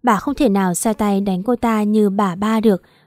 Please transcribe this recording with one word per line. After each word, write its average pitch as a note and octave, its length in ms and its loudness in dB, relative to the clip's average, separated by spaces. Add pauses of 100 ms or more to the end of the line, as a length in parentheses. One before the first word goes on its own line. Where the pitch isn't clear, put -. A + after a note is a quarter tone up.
Bà A#3 120 2
không C#4 200 -4
thể C4+ 140 2
nào F#3+ 240 0
ra A3 200 -2
tay G3+ 280 -2
đánh F#3+ 220 -2
cô A#3+ 120 0
ta A3 280 -2
như G#3 260 2
bà F#3+ 260 -2
ba A3 240 -2
được, G#3 220 2 (260)